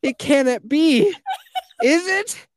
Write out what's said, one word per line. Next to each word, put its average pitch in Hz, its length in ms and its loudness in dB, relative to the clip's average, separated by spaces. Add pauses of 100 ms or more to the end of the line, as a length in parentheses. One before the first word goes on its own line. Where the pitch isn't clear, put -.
It 262 180 -4
cannot 262 480 0
be. 311 460 2 (720)
Is 330 240 2
it? 392 500 -6